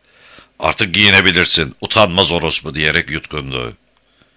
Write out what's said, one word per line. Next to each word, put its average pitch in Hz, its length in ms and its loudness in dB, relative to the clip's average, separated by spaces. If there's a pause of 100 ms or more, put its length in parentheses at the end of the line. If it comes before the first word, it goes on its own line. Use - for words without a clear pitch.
(600)
"Artık 82 340 -2
giyinebilirsin, 92 840 2
utanmaz 92 520 0
orospu," 76 420 -4
diyerek 76 360 0
yutkundu. 67 680 -8 (600)